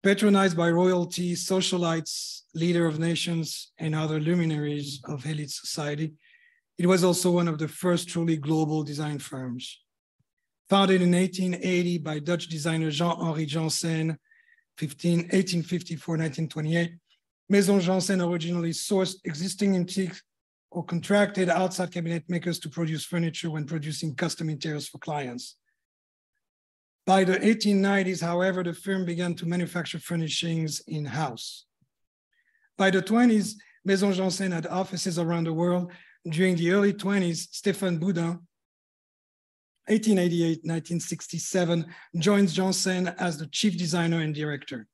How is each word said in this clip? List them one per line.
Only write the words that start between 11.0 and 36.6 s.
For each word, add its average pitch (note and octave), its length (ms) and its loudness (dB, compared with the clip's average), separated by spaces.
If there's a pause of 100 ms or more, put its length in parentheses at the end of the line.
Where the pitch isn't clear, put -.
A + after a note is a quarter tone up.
in F3+ 120 6
eighteen F#3 480 0
eighty F3 360 0
by D3+ 220 -6
Dutch E3+ 280 -2
designer D#3+ 420 -2
Jean-Henri D#3+ 560 0
Janssen, D#3+ 720 -2 (640)
eighteen E3+ 840 0
fifty-four, E3+ 540 -4
nineteen D#3+ 300 -2
twenty-eight, E3+ 440 -2 (560)
Maison G3+ 320 6
Janssen F#3 420 2
originally E3+ 500 0
sourced F#3+ 520 0
existing F#3 520 0
antiques F3+ 480 -2 (480)
or E3+ 120 -6
contracted G3 640 2
outside F3+ 440 0
cabinet E3 360 -4
makers F3 300 -2
to D#3+ 120 -10
produce D#3+ 360 -4
furniture E3+ 460 -2
when D3+ 140 -4
producing D#3 500 -6
custom D#3+ 340 -4
interiors D3+ 380 -6
for - 100 -18
clients. C3 600 -8 (1500)
By F#3+ 180 6
the F3+ 220 2
eighteen G#3 380 4
nineties, F#3+ 360 2
however, F3+ 440 0
the E3+ 100 -4
firm F#3+ 320 -4
began E3+ 300 -2
to E3+ 100 -10
manufacture E3+ 540 -4
furnishings D#3+ 880 -4
in-house. C#3+ 800 -6 (1120)
By F#3+ 100 6
the F#3 140 2
twenties, A3 520 4 (300)
Maison G3 260 2
Janssen F#3 400 0
had E3 140 -4
offices F#3 540 -4
around E3+ 240 0
the E3 100 -2
world. F3 380 0 (360)
During F3+ 280 2
the E3+ 160 2